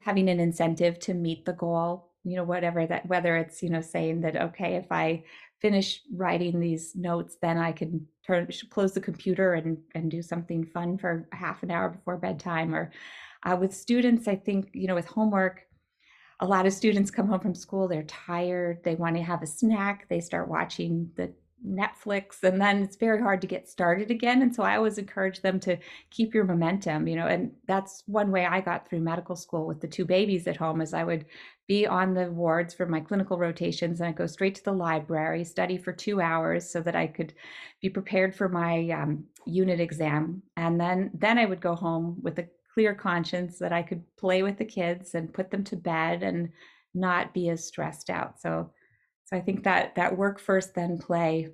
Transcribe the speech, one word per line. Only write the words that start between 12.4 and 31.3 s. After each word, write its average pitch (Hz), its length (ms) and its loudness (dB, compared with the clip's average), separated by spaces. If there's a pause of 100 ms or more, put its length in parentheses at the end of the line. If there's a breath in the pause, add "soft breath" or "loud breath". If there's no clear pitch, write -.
Or, 160 180 -4 (520 loud breath)
uh, 180 160 2
with 190 140 0
students, 240 540 2
I 196 80 2
think, 196 380 -2
you 190 140 -4
know, 185 60 2
with 170 120 -2
homework, 196 600 0 (760 soft breath)
a 185 60 -2
lot 190 200 4
of 190 60 6
students 202 380 4
come 196 180 0
home 190 120 2
from 185 140 -2
school, 190 340 -2
they're 156 160 -2
tired, 175 800 -4
they 165 120 0
wanna 170 260 0
have 170 200 -4
a 160 40 -6
snack, 202 600 0
they 170 120 0
start 170 280 -4
watching 170 680 -2
the 180 160 -4 (340)
Netflix, 196 760 -4
and 190 180 4
then 202 220 6
it's 196 140 -4
very 226 240 2
hard 196 200 2
to 190 60 -4
get - 220 -6
started 185 420 2
again. 240 320 4
And 247 120 4
so 214 80 0
I 196 140 4
always 214 220 2
encourage 190 420 -2
them 190 200 2
to 180 160 0 (340 loud breath)
keep 220 240 0
your 214 100 6
momentum, 170 640 2
you 165 100 0
know, 165 100 -2
and 180 260 0 (140)
that's 196 400 0
one 202 240 2
way 180 160 4
I 180 140 2
got 175 280 -4
through 165 120 -2
medical 170 360 -2
school 160 300 -6
with 156 140 -6
the 160 80 -6
two 180 160 -2
babies 185 420 2
at 147 100 -2
home, 160 240 0
is 160 140 -4
I 165 100 0
would 165 220 -2 (420 loud breath)